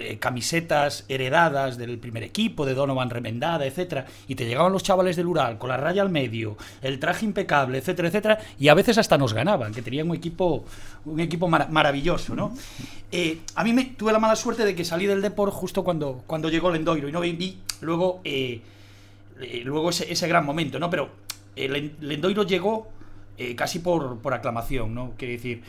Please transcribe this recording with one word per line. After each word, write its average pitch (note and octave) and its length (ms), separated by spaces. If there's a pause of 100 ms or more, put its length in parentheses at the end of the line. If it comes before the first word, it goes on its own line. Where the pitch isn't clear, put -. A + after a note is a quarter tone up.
eh, G#2+ 180
camisetas D3 880
heredadas C3+ 720
del A#2+ 200
primer A#2 260
equipo, G3+ 420
de C3 80
Donovan C3 340
remendada, A#2+ 560
etcétera, D3 400 (220)
y C#3 80
te B2+ 100
llegaban C#3 280
los F#3+ 100
chavales F#3 320
del F3 140
Ural C3 300
con A#2+ 100
la B2+ 80
raya E3+ 260
al G3 80
medio, A2+ 460 (260)
el C3 160
traje E3+ 260
impecable, D3+ 540
etcétera, E3+ 300
etcétera, G#3 320 (180)
y C#3 80
a D3 80
veces G3 240
hasta G3 180
nos C3+ 160
ganaban, B2 400
que A#2 80
tenían C#3 300
un E3 60
equipo, E3 480 (400)
un D#3 160
equipo E3+ 260
mara-, D#3 220
maravilloso, D3+ 680
¿no? G3 180 (600)
Eh, E3 280 (140)
a E3 100
mí A3+ 80
me, B3 120
tuve A3 280
la G#3+ 60
mala A3 180
suerte A3+ 280
de G3 100
que E3+ 100
salí E3+ 220
del G3 160
Depor G3+ 280
justo F#3+ 340
cuando, D3 420
cuando D#3+ 220
llegó E3 220
Lendoiro, D#3+ 380
y C#3+ 40
no E3+ 80
vi, F3 120
vi F#3 260 (220)
luego, F3 440
eh, C3 360 (800)
eh, A#2+ 240
luego D#3 260
ese, F3 220
ese E3+ 140
gran E3+ 180
momento, C#3+ 360
¿no? E3 100
Pero, D3+ 200 (460)
eh, C3+ 120
Len-, D3 320
Lendoiro E3+ 420
llegó, G3 460 (500)
eh, B2 160
casi C#3+ 240
por, D#3+ 400
por B2+ 160
aclamación, A#2 600
¿no? B2 220
Quiere B2 180
decir, A#2+ 340